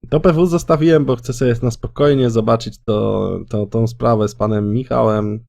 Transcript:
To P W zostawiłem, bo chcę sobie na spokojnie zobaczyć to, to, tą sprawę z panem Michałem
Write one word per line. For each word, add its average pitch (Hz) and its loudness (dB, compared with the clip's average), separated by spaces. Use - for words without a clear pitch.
To 151 2
P 175 4
W 170 2
zostawiłem, 160 2
bo 131 0
chcę 120 -8
sobie 120 0
na 123 0
spokojnie 139 0
zobaczyć 113 -2
to, 101 -2
to, 104 -4
tą 113 -2
sprawę 113 0
z - -6
panem 107 -2
Michałem 110 -2